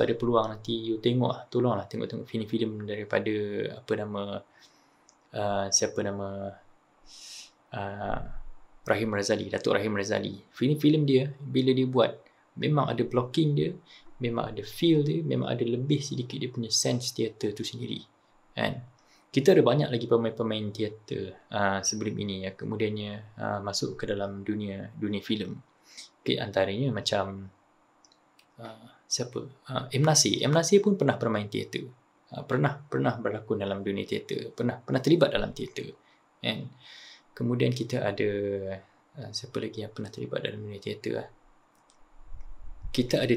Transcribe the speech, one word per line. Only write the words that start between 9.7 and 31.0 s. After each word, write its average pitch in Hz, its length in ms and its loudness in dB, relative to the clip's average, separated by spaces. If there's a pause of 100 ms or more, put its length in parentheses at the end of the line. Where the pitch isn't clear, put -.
Rahim 104 160 0
Razali. 101 480 -2 (160)
Filem-filem 147 480 4
dia, 131 320 4
bila 127 400 2
dia 131 80 4
buat, 127 320 4 (340)
memang 143 400 2
ada 117 160 2
blocking 143 480 2
dia, 151 160 2 (500)
memang 117 320 -2
ada 104 140 -8
feel 165 400 4
dia, 160 160 0
memang 127 260 0
ada 120 160 0
lebih 127 380 0
sedikit - 340 -6
dia 113 140 -6
punya 113 180 -4
sense - 460 0
teater 110 420 -2
tu - 80 -6
sendiri. - 380 -8 (500)
Kan? 123 300 -2 (480)
Kita 175 240 8
ada 156 80 8
banyak 131 260 4
lagi 120 220 0
pemain-pemain 110 640 2
teater, 98 800 -6
ah, 98 260 2
sebelum 107 380 -2
ini 98 260 -4
yang 95 140 -8
kemudiannya, 107 800 -4
ah, 104 240 -2
masuk 101 340 -4
ke - 140 -6
dalam 98 320 -4
dunia, 101 500 -4
dunia 104 300 -4
filem. 104 320 -4 (680)
Okey, 120 160 0
antaranya 104 560 0
macam, 98 560 -2 (1120)
ah, 113 380 -18 (100)
siapa? 123 380 -4 (240)
Ah, - 180 -4
M 135 160 2
Nasir. 151 400 6
M 139 80 4
Nasir 165 320 6
pun 202 140 4
pernah 131 180 4